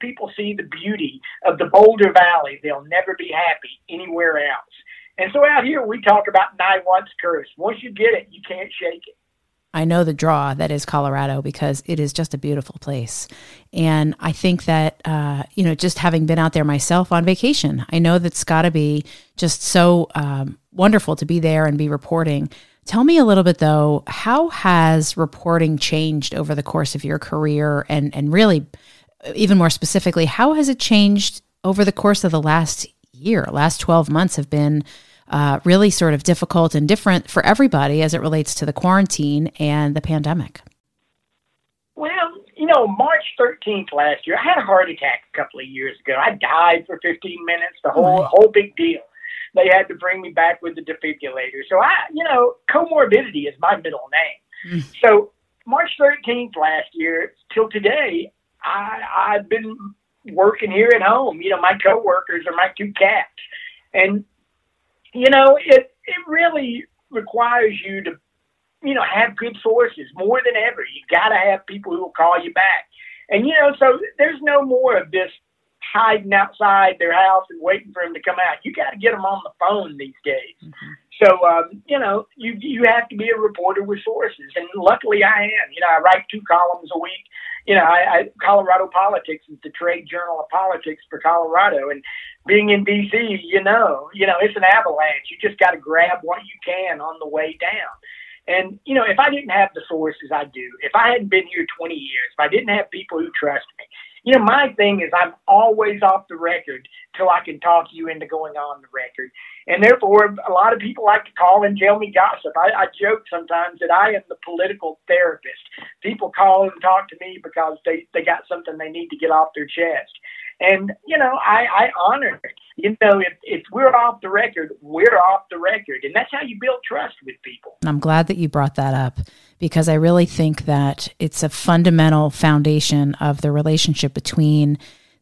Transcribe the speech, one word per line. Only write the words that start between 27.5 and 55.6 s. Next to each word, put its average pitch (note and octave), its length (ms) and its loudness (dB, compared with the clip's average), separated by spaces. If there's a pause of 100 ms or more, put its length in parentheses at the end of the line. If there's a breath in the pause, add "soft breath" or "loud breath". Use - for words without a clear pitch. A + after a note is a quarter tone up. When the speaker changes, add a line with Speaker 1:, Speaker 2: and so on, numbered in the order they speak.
Speaker 2:
And, D3 260 -2
and D3 160 -2
really, F3+ 340 4 (680 soft breath)
even G3+ 220 4
more E3+ 120 4
specifically, E3+ 540 -2
how A#3+ 300 2
has D4+ 160 2
it B3+ 100 -2
changed G3+ 640 2 (240)
over F#3+ 180 2
the G3 80 0
course G3+ 320 0
of F3+ 80 2
the D#3+ 100 0
last D#3 460 0 (240)
year? E3+ 400 -2
Last D3 300 0
twelve E3 280 2
months E3+ 280 0
have C#3 120 -6
been, D3 360 0 (420 soft breath)
uh, D3 380 0
really G3 240 6
sort E3 240 0
of D3 100 -4
difficult E3+ 520 0
and D3+ 120 0
different F#3+ 420 0
for - 160 0
everybody D#3 560 2
as D#3 120 0
it E3 80 -2
relates D#3 340 -2
to D3+ 100 -6
the D3 60 -4
quarantine E3+ 880 0
and D3 340 0
the D3+ 60 -4
pandemic. D3+ 600 -4 (1300)
Speaker 1:
Well, E4+ 400 -4 (200)
you D#4 120 -4
know, C4+ 200 4
March D4 380 0 (120)
thirteenth G#3+ 540 -2
last D3 340 -2
year, E3 120 -4
I A#3+ 60 -4
had E4 160 2
a A3 60 -4
heart F#3 240 4
attack C#3 340 -6 (100)
a - 40 -10
couple C#3+ 220 -8
of C3+ 60 -14
years C3+ 340 -10
ago. C3 180 -4
I G3+ 180 0
died E3+ 520 2
for E3+ 140 -12
fifteen E3+ 420 -8
minutes, E3+ 400 -6
the C#3 80 -2
whole, F#3 300 2
Speaker 2:
Right. F#3+ 100 -4
Speaker 1:
whole G#3 160 8
big G#3 300 0
deal. E3 240 -2 (540 loud breath)
They F#3 160 4
had F#3+ 160 4
to - 80 -12
bring F#3 260 -6
me F3 80 -14
back E3+ 320 0
with E3+ 140 -10
the D#3+ 60 -16
defibrillator. C3+ 840 -10
So F#3+ 120 2
I, C4+ 120 4 (220)
you D#4 100 -4
know, B3 320 2 (140)
comorbidity C#4 760 2
is C#3 120 -10
my F#3+ 180 0
middle D3 340 -10
name. E3 720 -6
Speaker 2:
Mm. - 220 -14
Speaker 1:
So G#3 280 6 (340)